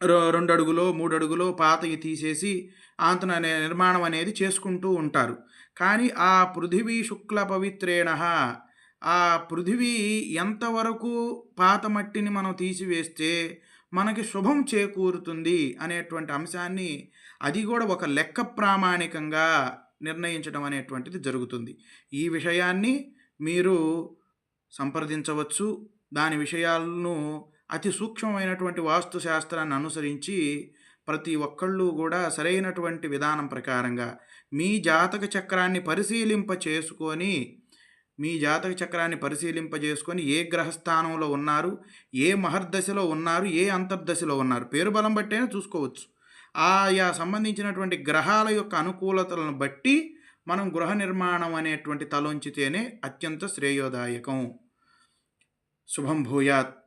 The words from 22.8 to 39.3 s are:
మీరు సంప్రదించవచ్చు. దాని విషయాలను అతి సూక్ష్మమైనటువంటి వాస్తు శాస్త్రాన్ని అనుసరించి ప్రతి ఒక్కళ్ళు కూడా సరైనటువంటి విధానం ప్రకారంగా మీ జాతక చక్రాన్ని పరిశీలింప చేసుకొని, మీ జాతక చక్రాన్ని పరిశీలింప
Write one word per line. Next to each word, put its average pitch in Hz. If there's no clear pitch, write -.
మీరు 165
సంప్రదించవచ్చు. 151
దాని 151
విషయాలను 165
అతి 165
సూక్ష్మమైనటువంటి 190
వాస్తు 175
శాస్త్రాన్ని 156
అనుసరించి 147
ప్రతి 156
ఒక్కళ్ళు 185
కూడా 165
సరైనటువంటి 170
విధానం 147
ప్రకారంగా 123
మీ 190
జాతక 185
చక్రాన్ని 185
పరిశీలింప 196
చేసుకొని, 160
మీ 160
జాతక 175
చక్రాన్ని 170
పరిశీలింప 156